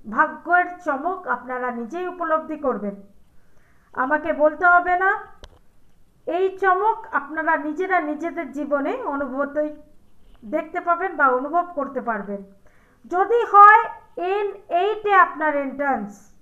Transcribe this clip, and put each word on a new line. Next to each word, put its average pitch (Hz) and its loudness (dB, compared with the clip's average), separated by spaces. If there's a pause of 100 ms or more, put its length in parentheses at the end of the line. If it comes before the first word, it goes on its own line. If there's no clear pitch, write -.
ভাগ্যের 311 0
চমক 311 -4
আপনারা 247 -6
নিজেই 233 -8
উপলব্ধি 320 -4
করবেন। 208 -4 (960)
আমাকে 302 -2
বলতে 302 2
হবে 349 6
না, 392 0 (1000)
এই 381 -2
চমক 392 0
আপনারা 311 -2
নিজেরা 339 -2
নিজেদের 302 -6
জীবনে 294 -4
অনুভূতই 285 -4 (760)
দেখতে 311 -6
পাবেন 349 -2
বা 285 4
অনুভব 294 0 (100)
করতে 269 -4
পারবেন। 202 -6 (640)
যদি 403 2
হয় 415 10 (340)
এন 392 -2 (160)
এইটে 403 0
আপনার 349 2
entrance 269 -6 (100)